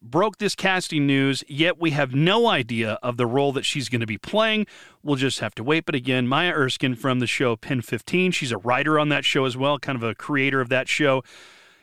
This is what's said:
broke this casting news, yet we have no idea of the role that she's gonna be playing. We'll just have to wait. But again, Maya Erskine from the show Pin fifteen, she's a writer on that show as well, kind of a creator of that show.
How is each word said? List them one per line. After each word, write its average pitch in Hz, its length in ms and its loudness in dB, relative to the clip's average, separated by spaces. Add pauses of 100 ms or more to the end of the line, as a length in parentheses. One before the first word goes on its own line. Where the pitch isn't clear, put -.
broke 175 340 0
this 202 160 -2
casting 170 540 0
news, 135 400 2
yet 156 320 0
we 165 120 2
have 139 220 0
no 180 320 4
idea 113 560 0
of 120 160 -4
the 123 80 2
role 139 280 2
that 127 120 -4
she's 127 240 -4
gonna 113 160 -2
be 107 140 -6
playing. 214 480 0 (340)
We'll 147 140 0
just 131 240 0
have 110 160 -6
to 113 80 -8
wait. 156 220 0
But 165 100 -2
again, 127 320 0
Maya 160 260 0
Erskine 131 420 0
from 127 240 0
the 123 60 0
show 120 300 0
Pin 127 260 -4
fifteen, 175 500 0
she's 143 200 -4
a 110 80 -4
writer 139 400 2
on 151 100 2
that 139 160 0
show 139 200 2
as 123 120 -2
well, 139 220 0
kind 139 160 -6
of 117 80 -6
a 113 100 -4
creator 135 480 0
of 120 80 -4
that 127 180 0
show. 135 360 2 (600)